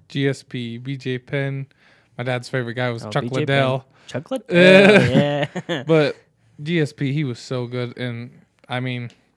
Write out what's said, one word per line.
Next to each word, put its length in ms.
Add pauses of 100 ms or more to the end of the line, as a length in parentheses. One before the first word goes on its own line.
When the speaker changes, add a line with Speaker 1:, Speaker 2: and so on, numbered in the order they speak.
Speaker 1:
G 220
S 140
P, 340
B 180
J 220
Penn. 500 (500)
My 60
dad's 260
favorite 260
guy 140
was 160
Speaker 2:
Oh, 40
Speaker 1:
Chuck 140
Speaker 2:
B 60
J 60
Speaker 1:
Liddell. 440
Speaker 2:
Penn. 80 (200)
Chuck 240
Speaker 1:
<laughs> 180
Speaker 2:
Liddell, 640
yeah. 720
<laughs> 40
Speaker 1:
But 280 (480)
G 160
S 140
P, 180
he 140
was 140
so 280
good, 300
and, 340 (380)
I 100
mean, 320 (240)